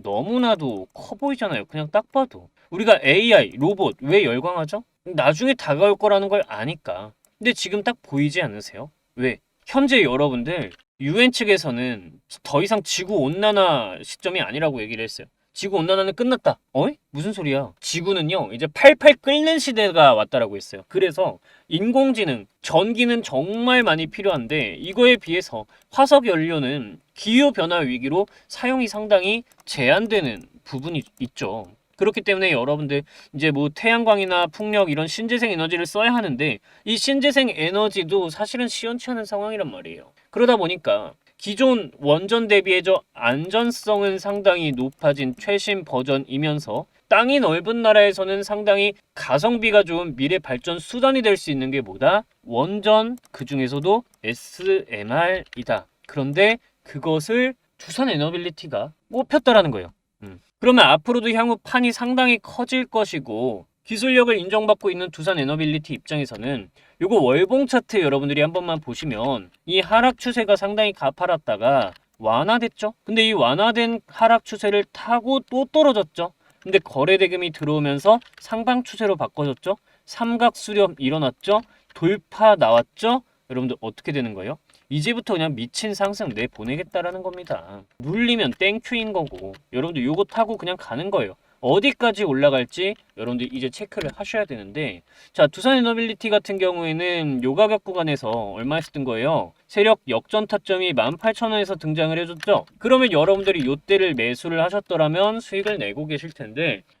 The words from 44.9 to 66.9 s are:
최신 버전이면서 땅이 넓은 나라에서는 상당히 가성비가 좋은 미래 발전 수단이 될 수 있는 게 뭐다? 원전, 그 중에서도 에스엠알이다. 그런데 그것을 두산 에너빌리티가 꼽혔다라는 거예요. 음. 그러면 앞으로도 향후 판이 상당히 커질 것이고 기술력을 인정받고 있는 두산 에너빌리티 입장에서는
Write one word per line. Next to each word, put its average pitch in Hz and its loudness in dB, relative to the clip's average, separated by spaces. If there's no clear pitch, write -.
최신 202 -2
버전이면서 135 -4
땅이 247 4
넓은 190 0
나라에서는 202 4
상당히 202 0
가성비가 208 2
좋은 165 -6
미래 139 0
발전 139 -6
수단이 254 0
될 202 4
수 - -8
있는 131 -4
게 135 -2
뭐다? 131 0
원전, 208 0
그 131 -12
중에서도 143 0
에스엠알이다. 151 -4
그런데 170 2
그것을 165 -2
두산 247 -4
에너빌리티가 156 -4
꼽혔다라는 220 4
거예요. 92 -8
음. 95 -18
그러면 240 6
앞으로도 226 2
향후 226 0
판이 247 0
상당히 247 0
커질 247 -6
것이고 123 -4
기술력을 240 2
인정받고 202 2
있는 180 -6
두산 160 -2
에너빌리티 151 -2
입장에서는 120 -6